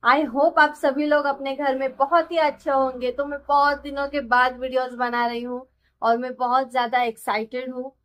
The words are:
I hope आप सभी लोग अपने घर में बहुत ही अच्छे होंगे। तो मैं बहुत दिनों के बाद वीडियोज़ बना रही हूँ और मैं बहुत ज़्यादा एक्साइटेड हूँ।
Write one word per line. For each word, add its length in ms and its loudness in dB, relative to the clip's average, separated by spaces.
I 240 4
hope 320 2
आप 160 6
सभी 320 0
लोग 180 2
अपने 320 -2
घर 220 -2
में 180 -4
बहुत 360 2
ही 40 -2
अच्छे 340 0
होंगे। 420 0
तो 120 -4
मैं 140 -8
बहुत 320 4
दिनों 280 -6
के 120 -4
बाद 380 2
वीडियोज़ 380 -4
बना 300 -2
रही 160 -4
हूँ 240 -10
और 160 2
मैं 160 -6
बहुत 360 0
ज़्यादा 320 0
एक्साइटेड 720 -6
हूँ। 200 -10